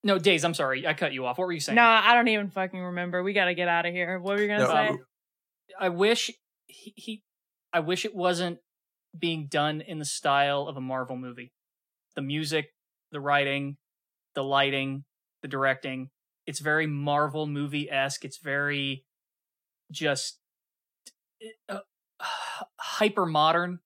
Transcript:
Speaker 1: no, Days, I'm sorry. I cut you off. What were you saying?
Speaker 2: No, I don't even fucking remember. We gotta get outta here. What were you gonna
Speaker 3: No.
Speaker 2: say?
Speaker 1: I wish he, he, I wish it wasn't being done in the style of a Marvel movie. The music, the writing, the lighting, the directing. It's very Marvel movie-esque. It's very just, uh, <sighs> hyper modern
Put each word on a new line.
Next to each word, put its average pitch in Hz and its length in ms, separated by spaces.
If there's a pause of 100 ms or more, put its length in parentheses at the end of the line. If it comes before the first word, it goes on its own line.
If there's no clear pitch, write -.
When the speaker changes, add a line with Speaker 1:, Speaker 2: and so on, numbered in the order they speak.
Speaker 1:
no, 196 160
Days, 165 260
I'm 170 80
sorry. 135 340
I 156 60
cut 151 200
you 131 120
off. 123 120
What 185 80
were 180 60
you 165 80
saying? 220 160
Speaker 2:
No, 240 80
I 226 300
don't 240 140
even 208 220
fucking 185 300
remember. 180 440
We 196 100
gotta 180 200
get 175 140
outta 170 220
here. 180 300
What 196 180
were 208 40
you 208 60
gonna 208 200
Speaker 3:
No. - 60
Speaker 2:
say? - 1040
Speaker 1:
I 190 100
wish 214 420 (360)
he, - 280
he, 214 280 (500)
I 170 80
wish 180 240
it 214 100
wasn't 175 440 (580)
being 160 300
done 151 340
in 156 180
the 147 60
style 143 600
of 139 100
a 131 40
Marvel 131 360
movie. 123 340 (640)
The 143 60
music, 147 500 (400)
the 147 80
writing, 139 580 (580)
the 139 80
lighting, 139 600 (380)
the 139 60
directing. 131 640 (380)
It's 147 120
very 156 280
Marvel 147 580
movie-esque. 143 800
It's 131 140
very 139 680 (880)
just, 147 480 (1300)
uh, 202 100 (400)
<sighs> - 600
hyper 208 460
modern 165 600